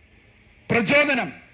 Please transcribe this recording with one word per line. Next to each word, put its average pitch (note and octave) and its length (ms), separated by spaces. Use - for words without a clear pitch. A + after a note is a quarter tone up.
പ്രചോദനം, A#3+ 640